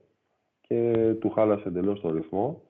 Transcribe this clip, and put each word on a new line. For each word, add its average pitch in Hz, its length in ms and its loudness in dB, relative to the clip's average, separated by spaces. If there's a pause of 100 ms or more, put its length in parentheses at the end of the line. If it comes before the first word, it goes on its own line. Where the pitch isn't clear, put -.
(600)
και 117 320 0 (280)
του 110 100 0
χάλασε 107 380 2
εντελώς 92 320 -2
το 85 100 -4
ρυθμό. 95 600 -4